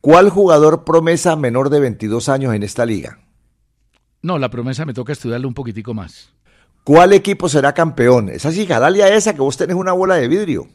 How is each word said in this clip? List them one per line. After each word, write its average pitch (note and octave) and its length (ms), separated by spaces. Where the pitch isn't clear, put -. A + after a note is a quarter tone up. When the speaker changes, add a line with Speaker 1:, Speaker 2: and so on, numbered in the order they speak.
Speaker 1:
¿Cuál F3 280
jugador E3 540
promesa E3 520
menor C3+ 360
de D3 80
veintidós A2+ 500
años C3+ 240
en G#2 80
esta A#2 240
liga? G2+ 360
Speaker 2:
No, F3 160
la B2+ 140
promesa B2 340
me C3+ 80
toca B2+ 200
estudiarla B2 340
un A#2+ 80
poquitico A2+ 400
más. F2 340
Speaker 1:
¿Cuál E3+ 300
equipo F#3+ 360
será C#3+ 240
campeón? B2 560
Esa C#3 220
sí, F#3+ 160
jalalia F3 480
esa, G#3+ 180
que D3 80
vos C3+ 160
tenés F3 180
una F#3 180
bola F#3 220
de C3 120
vidrio. D3+ 480